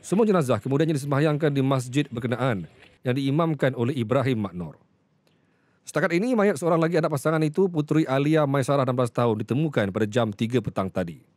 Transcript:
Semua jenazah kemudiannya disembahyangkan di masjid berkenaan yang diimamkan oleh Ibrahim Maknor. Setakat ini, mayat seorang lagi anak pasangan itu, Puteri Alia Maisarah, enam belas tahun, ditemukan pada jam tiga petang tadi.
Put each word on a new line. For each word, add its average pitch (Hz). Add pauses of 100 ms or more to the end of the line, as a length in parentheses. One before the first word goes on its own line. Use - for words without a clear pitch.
Semua 214
jenazah 139
kemudiannya 139
disembahyangkan 147
di 135
masjid 131
berkenaan 117 (320)
yang 127
diimamkan 143
oleh 120
Ibrahim 120
Maknor. 87 (1080)
Setakat 170
ini, 240
mayat 202
seorang 165
lagi 165
anak 156
pasangan 156
itu, 185
Puteri 156
Alia 143
Maisarah, 139
enam 123
belas 123
tahun, 117
ditemukan 120
pada 107
jam 110
tiga 117
petang 95
tadi. 85 (160)